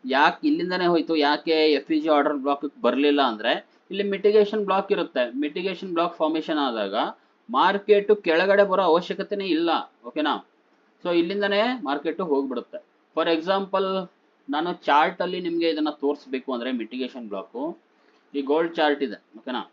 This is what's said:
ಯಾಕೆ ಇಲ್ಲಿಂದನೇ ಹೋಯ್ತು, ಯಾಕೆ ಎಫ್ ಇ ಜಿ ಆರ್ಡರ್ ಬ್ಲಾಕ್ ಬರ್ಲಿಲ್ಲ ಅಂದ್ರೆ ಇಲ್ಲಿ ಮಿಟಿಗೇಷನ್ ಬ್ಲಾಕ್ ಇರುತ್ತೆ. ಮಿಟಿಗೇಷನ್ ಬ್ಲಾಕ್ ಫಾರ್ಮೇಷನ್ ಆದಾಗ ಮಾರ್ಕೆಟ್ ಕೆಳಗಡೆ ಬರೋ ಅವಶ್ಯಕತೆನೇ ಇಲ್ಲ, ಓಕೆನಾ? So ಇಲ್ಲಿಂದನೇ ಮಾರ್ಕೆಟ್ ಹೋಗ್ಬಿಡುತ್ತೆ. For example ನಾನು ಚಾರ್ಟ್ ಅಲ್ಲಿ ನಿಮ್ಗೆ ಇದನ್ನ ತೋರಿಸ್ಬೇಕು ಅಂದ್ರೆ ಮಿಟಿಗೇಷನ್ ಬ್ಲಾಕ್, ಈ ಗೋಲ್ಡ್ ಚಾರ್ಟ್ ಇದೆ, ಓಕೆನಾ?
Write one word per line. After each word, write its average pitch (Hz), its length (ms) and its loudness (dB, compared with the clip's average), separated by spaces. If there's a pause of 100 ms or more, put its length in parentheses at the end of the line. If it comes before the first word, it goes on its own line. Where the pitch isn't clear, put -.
ಯಾಕೆ 139 360 2 (100)
ಇಲ್ಲಿಂದನೇ 175 420 0
ಹೋಯ್ತು, 165 220 0 (120)
ಯಾಕೆ 151 320 0 (160)
ಎಫ್ 139 220 -2
ಇ - 80 2
ಜಿ 160 100 -2
ಆರ್ಡರ್ 147 320 2
ಬ್ಲಾಕ್ 143 180 -2 (220)
ಬರ್ಲಿಲ್ಲ 143 360 4 (100)
ಅಂದ್ರೆ 110 200 -2 (400)
ಇಲ್ಲಿ 202 220 -4
ಮಿಟಿಗೇಷನ್ 208 560 2
ಬ್ಲಾಕ್ 196 260 0
ಇರುತ್ತೆ. 151 280 -2 (200)
ಮಿಟಿಗೇಷನ್ 180 500 -6
ಬ್ಲಾಕ್ 170 240 0
ಫಾರ್ಮೇಷನ್ 156 460 -2
ಆದಾಗ 107 320 -4 (540)
ಮಾರ್ಕೆಟ್ 202 640 2 (140)
ಕೆಳಗಡೆ 190 460 4
ಬರೋ 190 200 2
ಅವಶ್ಯಕತೆನೇ 190 560 -2 (100)
ಇಲ್ಲ, 170 120 0 (400)
ಓಕೆನಾ? 151 240 -2 (720)
So 175 40 -4 (140)
ಇಲ್ಲಿಂದನೇ 202 400 0 (260)
ಮಾರ್ಕೆಟ್ 147 340 -4 (100)
ಹೋಗ್ಬಿಡುತ್ತೆ. 131 500 -4 (340)
For 160 100 0 (100)
example 190 520 0 (600)
ನಾನು - 220 -2 (180)
ಚಾರ್ಟ್ 160 360 2
ಅಲ್ಲಿ 180 240 -4
ನಿಮ್ಗೆ 165 260 0
ಇದನ್ನ 151 180 -2 (120)
ತೋರಿಸ್ಬೇಕು 135 520 -4
ಅಂದ್ರೆ 120 140 -4 (120)
ಮಿಟಿಗೇಷನ್ 123 500 -10
ಬ್ಲಾಕ್, 98 280 -10 (720)
ಈ 143 80 -4 (100)
ಗೋಲ್ಡ್ 165 280 2
ಚಾರ್ಟ್ 147 280 2
ಇದೆ, 104 120 -10 (200)
ಓಕೆನಾ? 113 220 -8 (120)